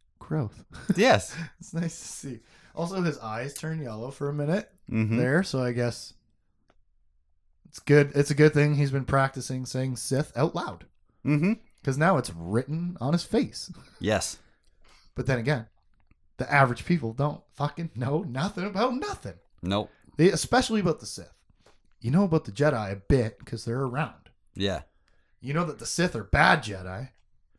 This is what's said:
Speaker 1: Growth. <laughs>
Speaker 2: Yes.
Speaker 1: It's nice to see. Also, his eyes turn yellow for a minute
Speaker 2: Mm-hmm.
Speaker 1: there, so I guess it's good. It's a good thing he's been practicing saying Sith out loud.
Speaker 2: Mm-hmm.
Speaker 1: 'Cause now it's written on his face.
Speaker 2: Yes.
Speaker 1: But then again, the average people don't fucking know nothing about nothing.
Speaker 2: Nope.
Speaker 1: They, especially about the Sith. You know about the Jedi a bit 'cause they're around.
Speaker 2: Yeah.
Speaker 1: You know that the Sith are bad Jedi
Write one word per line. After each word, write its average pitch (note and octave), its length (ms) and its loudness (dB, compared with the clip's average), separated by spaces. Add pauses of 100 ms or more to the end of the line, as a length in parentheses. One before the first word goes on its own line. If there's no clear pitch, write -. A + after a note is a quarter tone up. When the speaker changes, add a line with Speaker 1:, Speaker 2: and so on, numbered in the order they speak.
(180)
Speaker 1:
Growth. - 460 -6 (140)
<laughs> - 180 0
Speaker 2:
Yes. F3+ 400 4 (240)
Speaker 1:
It's - 140 -14
nice E3 260 -6
to - 80 -16
see. C3 320 -12 (340)
Also, F3+ 280 -4
his E3 160 0
eyes A#2 340 -8
turn D#3+ 300 -6
yellow A#2 280 -8
for C#3+ 200 -6
a - 20 -4
minute D3 380 -2 (200)
Speaker 2:
Mm-hmm. A2 280 2
Speaker 1:
there, C3 240 4
so C3 200 -2
I B2 100 0
guess A#2+ 420 -4 (1500)
it's - 140 -20
good. C#3+ 340 6
It's C#3+ 160 2
a D3 40 0
good D3+ 200 8
thing D3 220 4
he's C#3+ 140 2
been C3+ 140 -2
practicing C3 600 0
saying C3 300 -4
Sith - 380 -2
out C#3 200 0
loud. - 320 -8 (400)
Speaker 2:
Mm-hmm. D3+ 260 2 (300)
Speaker 1:
'Cause C3 160 -2
now E3 180 4
it's B2+ 180 -2
written C3 640 -4
on C3 140 -2
his E3+ 120 0
face. - 460 -2 (300)
Speaker 2:
Yes. G2 380 -2 (760)
Speaker 1:
But B2 120 -6
then C3 120 2
again, A#2 280 -2 (720)
the - 120 -6
average C3 360 4
people C#3+ 260 2
don't D3 300 -2 (100)
fucking E3 420 -6
know C#3 280 -2
nothing E3 420 -4
about G3+ 300 0
nothing. D4+ 400 -8 (260)
Speaker 2:
Nope. G2 300 -2 (260)
Speaker 1:
They, E3 140 6
especially A3+ 500 0
about E3 200 0
the G#2+ 60 -16
Sith. - 260 -14 (680)
You A#2 120 -2
know F#3 100 6
about D#3+ 220 2
the G#2 80 -12
Jedi A2+ 400 0
a G2 40 -6
bit A2+ 480 0
'cause - 200 -10
they're A#2+ 180 -4
around. C3 480 -6 (240)
Speaker 2:
Yeah. F#2+ 280 -2 (580)
Speaker 1:
You C3+ 140 -8
know E3+ 100 0
that D#3 160 -8
the A#2 60 -12
Sith F3 280 0
are A2 80 -6
bad D#3+ 400 4
Jedi F#2+ 460 -10 (500)